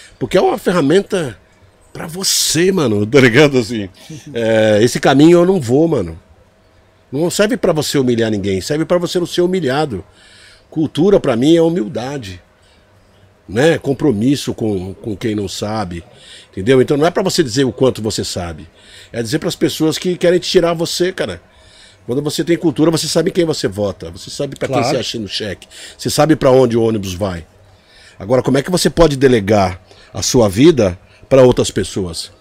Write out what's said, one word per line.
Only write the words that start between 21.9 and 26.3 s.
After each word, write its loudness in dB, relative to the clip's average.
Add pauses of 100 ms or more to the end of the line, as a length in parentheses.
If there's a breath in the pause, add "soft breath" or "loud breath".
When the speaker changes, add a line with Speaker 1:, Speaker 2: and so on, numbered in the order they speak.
Speaker 1:
Quando -2
você -4
tem 0
cultura, 0
você -2
sabe -2
quem 0
você -2
vota, -6
você -18
sabe -8
pra -6
quem -4
Speaker 2:
Claro. 0
Speaker 1:
você -2
acha -8
no -8
cheque, -10 (280 loud breath)
você -8
sabe 2